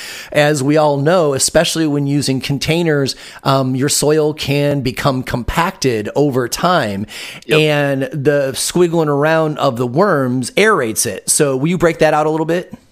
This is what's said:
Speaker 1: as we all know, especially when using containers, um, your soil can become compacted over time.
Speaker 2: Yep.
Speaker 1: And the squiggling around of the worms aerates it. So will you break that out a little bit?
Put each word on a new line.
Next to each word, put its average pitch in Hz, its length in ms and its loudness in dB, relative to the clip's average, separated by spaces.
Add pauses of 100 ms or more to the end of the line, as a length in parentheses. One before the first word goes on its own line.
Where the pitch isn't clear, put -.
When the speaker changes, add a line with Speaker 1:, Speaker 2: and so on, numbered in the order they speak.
(300)
Speaker 1:
as 147 320 2
we 147 140 2
all 151 200 2
know, 151 380 2
especially 160 540 0
when 143 180 0
using 135 340 0
containers, 147 760 0 (260)
um, 135 320 0
your 135 140 0
soil 151 440 2
can 143 500 -2
become 127 420 -2
compacted 127 880 -2
over 131 340 0
time. 113 560 -2 (420)
Speaker 2:
Yep. 156 120 2
Speaker 1:
And 147 440 0
the 139 520 0
squiggling 165 540 0
around 156 500 0
of 131 180 0
the 123 120 -2
worms 131 640 0
aerates 170 520 2
it. 98 240 -6
So 139 280 2
will 131 100 0
you 175 120 0
break 165 200 2
that 156 160 4
out 151 120 2
a 156 40 0
little 160 160 -2
bit? 165 260 -4 (180)